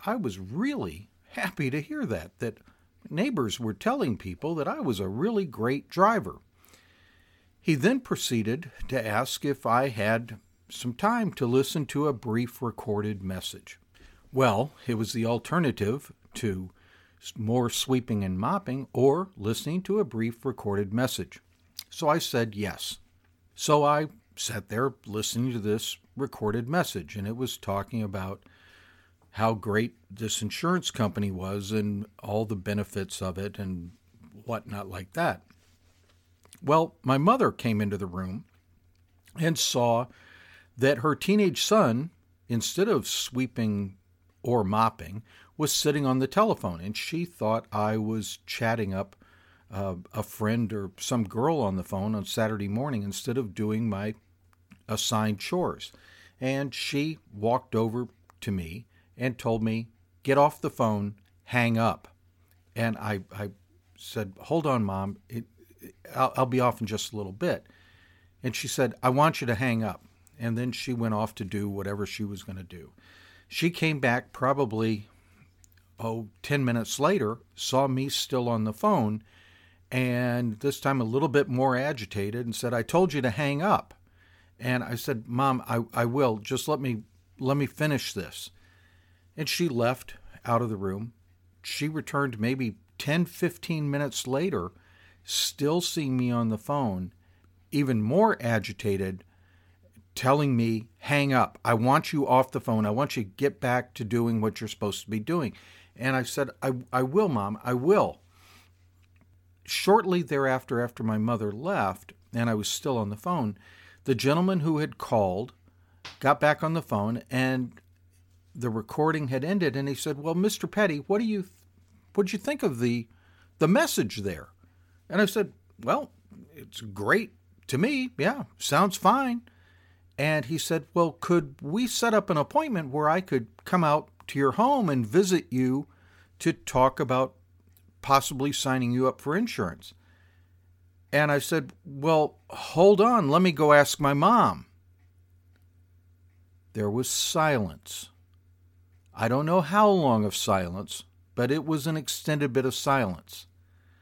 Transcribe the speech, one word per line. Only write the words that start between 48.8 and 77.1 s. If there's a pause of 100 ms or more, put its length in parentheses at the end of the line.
up, (520)
uh, (180)
a
friend
or
some
girl
on
the
phone
on
Saturday
morning
instead
of
doing
my (720)
assigned
chores. (480)
And
she (140)
walked
over (320)
to
me (300)
and
told
me, (340)
"Get
off
the
phone, (280)
hang
up." (640)
And
I, (100)
I (480)
said, (120)
"Hold
on,
Mom. (100)
It, (720)
I'll,
I'll
be
off
in
just
a
little
bit." (760)
And
she
said,
"I
want
you
to
hang
up." (340)
And
then
she
went
off
to
do
whatever
she
was
gonna
do. (560)
She
came
back
probably, (920)
oh, (140)
ten
minutes
later, (160)